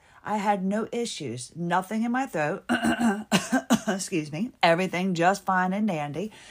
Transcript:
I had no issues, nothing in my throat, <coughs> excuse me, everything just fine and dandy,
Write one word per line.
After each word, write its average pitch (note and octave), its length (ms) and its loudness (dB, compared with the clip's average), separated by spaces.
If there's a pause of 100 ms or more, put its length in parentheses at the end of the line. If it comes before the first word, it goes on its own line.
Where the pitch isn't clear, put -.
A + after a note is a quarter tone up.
(240)
I G#3 140 -2
had G3+ 260 2
no G3+ 280 0
issues, D3 640 -6
nothing F#3 480 -2
in A#3+ 80 -2
my C4 140 0
throat, D#3+ 420 -2
<coughs> A#3 1200 0
excuse F#3 420 -2
me, E3 220 -4 (100)
everything F3+ 520 4
just F3 320 4
fine F#3 260 2
and G#3+ 160 0
dandy, D#3 460 -4 (180)